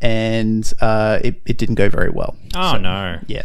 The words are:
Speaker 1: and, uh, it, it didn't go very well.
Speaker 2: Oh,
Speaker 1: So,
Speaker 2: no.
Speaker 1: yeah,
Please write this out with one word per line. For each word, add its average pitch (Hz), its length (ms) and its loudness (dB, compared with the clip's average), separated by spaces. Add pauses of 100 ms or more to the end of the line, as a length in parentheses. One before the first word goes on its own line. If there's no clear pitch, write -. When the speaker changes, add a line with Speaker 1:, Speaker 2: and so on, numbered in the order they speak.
Speaker 1:
and, 113 800 0
uh, 110 420 2
it, - 240 0
it - 120 0
didn't 117 160 0
go 101 140 4
very - 220 4
well. - 260 -4 (180)
Speaker 2:
Oh, - 180 -2
Speaker 1:
So, 120 60 4
Speaker 2:
no. 92 480 0
Speaker 1:
yeah, - 180 -6